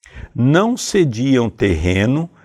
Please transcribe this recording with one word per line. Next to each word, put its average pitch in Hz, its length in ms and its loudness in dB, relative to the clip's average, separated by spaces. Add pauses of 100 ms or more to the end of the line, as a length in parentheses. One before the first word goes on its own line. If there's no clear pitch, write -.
(340)
Não 170 420 2
cediam 131 720 0
terreno 101 800 0 (160)